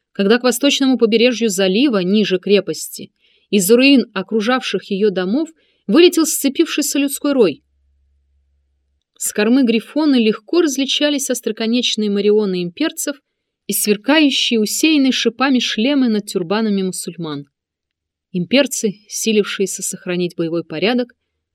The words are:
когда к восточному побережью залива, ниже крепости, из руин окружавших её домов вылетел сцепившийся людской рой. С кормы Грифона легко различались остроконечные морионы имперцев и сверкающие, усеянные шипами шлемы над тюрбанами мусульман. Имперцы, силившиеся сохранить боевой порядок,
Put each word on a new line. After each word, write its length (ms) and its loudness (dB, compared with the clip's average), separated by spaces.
когда 260 2
к 60 -6
восточному 560 0
побережью 500 4
залива, 540 0
ниже 340 0
крепости, 720 -4
из 220 2
руин 420 6
окружавших 800 -4
её 180 0
домов 400 -2
вылетел 380 4
сцепившийся 720 -2
людской 340 -2
рой. 300 2
С 160 -8
кормы 300 2
Грифона 560 0
легко 420 0
различались 720 -2
остроконечные 800 -2
морионы 500 2
имперцев 560 -6
и 80 -6
сверкающие, 840 0
усеянные 520 2
шипами 460 0
шлемы 520 0
над 180 -2
тюрбанами 560 -2
мусульман. 640 -8
Имперцы, 600 -2
силившиеся 760 -2
сохранить 560 -6
боевой 260 -4
порядок, 500 -4